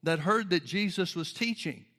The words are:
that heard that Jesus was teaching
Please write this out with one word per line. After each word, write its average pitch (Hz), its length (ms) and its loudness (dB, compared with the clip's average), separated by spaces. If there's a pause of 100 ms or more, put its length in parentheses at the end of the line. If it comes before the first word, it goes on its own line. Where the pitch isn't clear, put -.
that 165 160 2
heard 202 300 2
that 170 160 4
Jesus 190 500 0
was 165 160 -4
teaching 226 540 -4 (140)